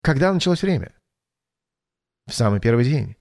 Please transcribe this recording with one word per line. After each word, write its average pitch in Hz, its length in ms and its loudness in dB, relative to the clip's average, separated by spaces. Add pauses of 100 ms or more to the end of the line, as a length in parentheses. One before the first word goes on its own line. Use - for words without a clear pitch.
Когда 160 300 2
началось 175 300 0
время? 151 300 -4 (1300)
В - 80 -12
самый 101 260 0
первый 117 240 2
день. 139 360 -2